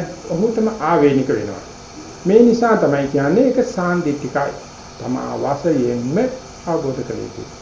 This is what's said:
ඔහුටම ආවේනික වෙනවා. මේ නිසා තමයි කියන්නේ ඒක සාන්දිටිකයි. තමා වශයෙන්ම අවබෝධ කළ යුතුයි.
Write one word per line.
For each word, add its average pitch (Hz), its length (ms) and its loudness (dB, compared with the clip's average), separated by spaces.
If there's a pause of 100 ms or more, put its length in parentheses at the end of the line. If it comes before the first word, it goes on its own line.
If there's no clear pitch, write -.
(260)
ඔහුටම 220 420 0 (100)
ආවේනික 143 520 4
වෙනවා. 104 340 -2 (580)
මේ 202 200 6
නිසා 233 360 6
තමයි 139 300 2
කියන්නේ 151 380 2
ඒක 254 200 2
සාන්දිටිකයි. 147 840 -2 (420)
තමා 123 440 -6
වශයෙන්ම 127 800 0 (460)
අවබෝධ 139 380 -2
කළ 107 180 -8
යුතුයි. - 280 -12 (140)